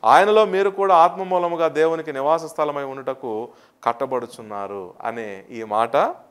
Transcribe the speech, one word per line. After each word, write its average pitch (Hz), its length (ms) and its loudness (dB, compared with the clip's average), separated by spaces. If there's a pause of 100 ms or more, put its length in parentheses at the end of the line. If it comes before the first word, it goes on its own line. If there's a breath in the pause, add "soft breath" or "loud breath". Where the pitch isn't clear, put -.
ఆయనలో 202 400 6
మీరు 196 260 0
కూడా 196 240 2
ఆత్మ 175 280 4
మూలముగా 175 460 0
దేవునికి 156 440 0
నివాస 151 320 0
స్థలమై 147 380 -4
ఉండుటకు 131 680 -8 (360 soft breath)
కట్టబడుచున్నారు" 107 1160 -6
అనే 110 480 -10
ఈ 113 120 -12
మాట 113 340 -2 (340)